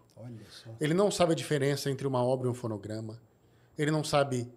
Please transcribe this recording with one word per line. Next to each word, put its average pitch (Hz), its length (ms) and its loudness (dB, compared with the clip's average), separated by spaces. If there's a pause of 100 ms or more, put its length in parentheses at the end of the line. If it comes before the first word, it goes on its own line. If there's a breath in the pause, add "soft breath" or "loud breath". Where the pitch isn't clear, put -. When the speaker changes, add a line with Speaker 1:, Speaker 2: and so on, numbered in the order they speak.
(160)
Speaker 1:
Olha 120 200 -16 (160)
só. - 180 -20 (100)
Speaker 2:
Ele 151 140 2
não 196 160 4
sabe 170 220 4
a 165 40 2
diferença 139 540 0
entre 135 160 -4
uma 127 180 2
obra 127 240 0
e 120 40 0
um - 20 0
fonograma. 110 680 -8 (580 soft breath)
Ele 151 140 0
não 151 140 2
sabe 127 520 2